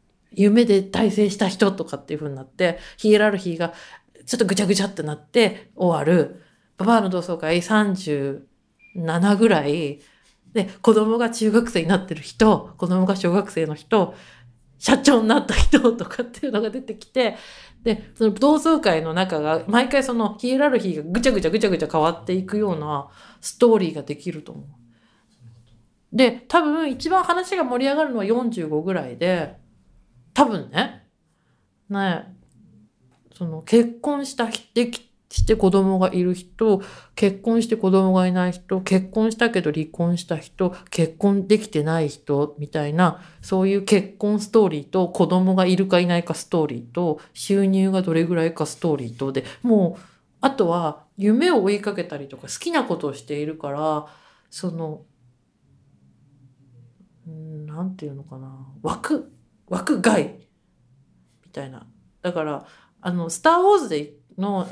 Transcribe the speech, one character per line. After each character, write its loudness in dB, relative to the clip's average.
夢 4
で 4
大 0
成 2
し -8
た 0
人 2
と -8
か -12
っ -14
て -10
い -6
う -6
風 -8
に -10
な -12
っ -16
て、 -2
ヒ 4
エ 6
ラ 4
ル -2
キ -6
ー -6
が -4
ち -4
ょ -4
っ -4
と 4
ぐ 0
ち -2
ゃ 0
ぐ 2
ち -2
ゃ -2
っ -6
て -10
な -6
っ -20
て 0
終 2
わ -2
る。 2
バ -6
バ 4
ア 6
の -2
同 -2
窓 -6
会 0
三 2
十 -6
七 0
ぐ 4
ら 2
い。 -4
で、 -2
子 6
供 2
が 0
中 0
学 2
生 -2
に -4
な 4
っ -2
て -6
る -16
人、 2
子 -6
供 2
が 0
小 0
学 0
生 -4
の -6
人、 0
社 2
長 4
に 0
な 4
っ -4
た -4
人 6
と -6
か -10
っ -8
て -10
い -2
う -6
の 0
が -4
出 -10
て -12
き -20
て、 -2
で、 -2
そ 0
の 4
同 4
窓 2
会 2
の -4
中 0
が、 0
毎 2
回 0
そ -4
の -2
ヒ -4
エ 0
ラ 2
ル 2
キ -4
ー -4
が -8
ぐ -4
ち 2
ゃ 2
ぐ 0
ち -2
ゃ 0
ぐ 0
ち 0
ゃ 2
ぐ 0
ち -2
ゃ -6
変 0
わ 2
っ -10
て -4
い -2
く -4
よ -2
う -6
な -6
ス -12
ト 6
ー 4
リ -2
ー -10
が -10
で -10
き -10
る -12
と -20
思 -18
う。 -4
で、 2
多 4
分 -2
一 -8
番 2
話 -2
が 0
盛 -2
り 2
上 0
が 0
る -6
の -4
は -4
四 0
十 -6
五 -4
ぐ -4
ら -4
い -14
で、 -2
多 4
分 -6
ね。 -6
ね。 -4
そ -8
の -10
結 2
婚 -4
し -12
た -4
ひ-、 -12
で 0
き-、 -12
し 0
て 2
子 2
供 2
が 0
い 0
る 0
人、 0
結 0
婚 0
し -2
て -2
子 0
供 4
が 4
い 0
な 0
い -4
人、 -6
結 0
婚 0
し -8
た 2
け -2
ど -2
離 -4
婚 -2
し -6
た -6
人、 -4
結 -2
婚 0
で 6
き -6
て -2
な -2
い -2
人 -4
み -10
た -4
い -6
な、 2
そ -2
う 2
い 0
う -2
結 2
婚 -2
ス -8
ト 6
ー 2
リ -4
ー -12
と、 0
子 2
供 2
が 2
い 2
る 0
か 4
い 2
な 2
い -4
か -6
ス -12
ト 0
ー 0
リ -6
ー -10
と、 -4
収 0
入 2
が 0
ど -2
れ 4
ぐ -2
ら 2
い -2
か -4
ス -12
ト -2
ー -4
リ -6
ー -14
と -6
で、 -4
も 2
う、 -20
あ 2
と 0
は -4
夢 2
を 2
追 2
い -2
か -6
け -6
た -14
り -14
と -20
か、 -20
好 -18
き -6
な 0
こ -4
と -6
を -8
し -18
て -8
い -6
る -10
か -8
ら、 -4
そ -8
の、 -10
う -16
ん、 -14
な -10
ん -6
て -12
い -8
う -14
の -16
か -18
な。 -18
枠、 -6
枠 -2
外 0
み -20
た -12
い -16
な。 -20
だ -4
か -4
ら、 -6
あ -6
の、 -4
ス -8
タ 4
ー 2
ウ 2
ォ 6
ー 4
ズ -4
で -6
の、 -4